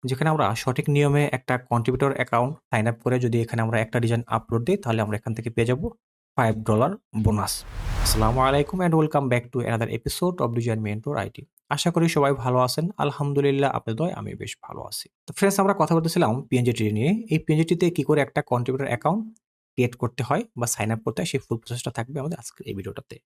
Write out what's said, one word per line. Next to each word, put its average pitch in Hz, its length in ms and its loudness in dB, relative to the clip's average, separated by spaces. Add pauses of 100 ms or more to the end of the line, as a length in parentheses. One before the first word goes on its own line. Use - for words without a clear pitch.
যেখানে 131 300 -2
আমরা 147 120 2 (180)
সঠিক 127 220 -2 (100)
নিয়মে 147 280 4 (140)
একটা - 160 -2 (160)
কন্ট্রিবিউটর 127 480 2
অ্যাকাউন্ট 123 340 0 (180)
সাইন 113 200 2
আপ 117 140 -4
করে 123 120 2 (100)
যদি 117 180 2
এখানে 117 220 -2
আমরা 113 200 0
একটা 113 180 -4
ডিজাইন 117 180 2 (160)
আপলোড 117 300 -2
দিই, 196 160 2
তাহলে 113 220 0
আমরা 104 140 -4
এখান - 180 -6
থেকে 113 180 -6
পেয়ে 117 160 2
যাবো 147 140 -2 (520)
ফাইভ 113 160 4 (160)
ডলার 117 220 4 (320)
বোনাস। 107 300 2 (500)
আসসালামু 110 440 2
আলাইকুম 143 380 2
and 165 140 4
welcome 151 340 2
back 120 100 2 (100)
to 127 40 -2 (120)
another 113 280 0
episode 180 460 -2
of 123 140 0
Design 117 300 -2
Mentor 110 360 -4
আইটি। - 180 -10 (340)
আশা 170 200 0
করি 165 100 4 (100)
সবাই 139 160 4 (120)
ভালো 127 140 2 (100)
আছেন। 156 180 -2 (180)
আলহামদুলিল্লাহ, 143 760 0
আপনাদের 113 220 -4
দয়ায় 165 200 -2
আমি 101 120 -8 (100)
বেশ - 120 -8 (120)
ভালো - 160 -14 (100)
আছি। - 140 -12 (200)
তো - 120 -16
ফ্রেন্ডস, 196 260 2
আমরা 196 180 4
কথা 160 160 2
বলতেছিলাম 165 340 2 (180)
পিএনজি 123 280 2
ট্রি 110 100 2 (100)
নিয়ে। 135 140 2 (220)
এই 156 120 2
পিএনজি 156 220 2
ট্রিতে 175 280 2
কি 147 120 0
করে 151 180 4
একটা 139 140 -2 (120)
কন্ট্রিবিউটর 127 400 -2
অ্যাকাউন্ট 165 300 0 (520)
ক্রিয়েট 123 280 0
করতে 120 260 -4
হয় 170 160 0 (160)
বা 117 160 -2
সাইন 107 180 -2
আপ 110 120 -4
করতে 143 140 -4
হয়, 170 120 -4
সেই 131 140 -2
ফুল 117 160 -4
প্রসেসটা 120 360 -8
থাকবে 131 240 -8
আমাদের 165 200 -6
আজকের - 280 -18
এই 104 80 -6
ভিডিওটাতে। - 380 -12 (100)